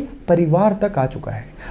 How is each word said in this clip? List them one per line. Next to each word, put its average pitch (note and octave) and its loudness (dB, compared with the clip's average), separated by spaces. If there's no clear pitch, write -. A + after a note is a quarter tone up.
परिवार F3 4
तक G3+ -2
आ C3 2
चुका - -6
है। - -8